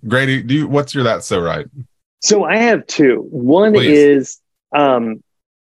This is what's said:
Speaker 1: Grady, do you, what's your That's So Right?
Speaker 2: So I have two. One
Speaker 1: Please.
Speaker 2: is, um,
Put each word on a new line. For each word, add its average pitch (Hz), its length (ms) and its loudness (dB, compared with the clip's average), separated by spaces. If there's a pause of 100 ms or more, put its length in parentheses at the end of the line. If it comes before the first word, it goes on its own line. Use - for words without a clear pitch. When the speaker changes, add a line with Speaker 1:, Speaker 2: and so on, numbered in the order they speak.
Speaker 1:
Grady, 135 340 -2
do 120 140 -6
you, 151 120 -2
what's 139 280 -4
your 135 80 -2
That's 107 240 -2
So 98 120 -2
Right? 80 280 -6 (540)
Speaker 2:
So 208 240 0
I 180 120 -2
have 226 300 0
two. 120 420 0
One 160 440 2
Speaker 1:
Please. 165 220 2
Speaker 2:
is, 143 420 4 (380)
um, 123 480 0 (540)